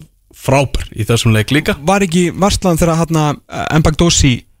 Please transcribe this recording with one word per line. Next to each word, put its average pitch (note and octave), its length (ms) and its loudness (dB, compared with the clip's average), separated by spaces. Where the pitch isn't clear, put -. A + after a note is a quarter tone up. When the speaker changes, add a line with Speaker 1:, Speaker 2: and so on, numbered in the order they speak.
Speaker 1:
frábær - 600 -2
í A2 120 -6
þessum A#2 260 2
leik A2 180 0
líka. D#3 340 0
Speaker 2:
Var F#3+ 160 2
ekki F3 320 0
varslan F#3 460 0
þegar E3 280 0
þarna, D3+ 300 0
eh, - 300 -4
Mbagdosi D#3+ 680 2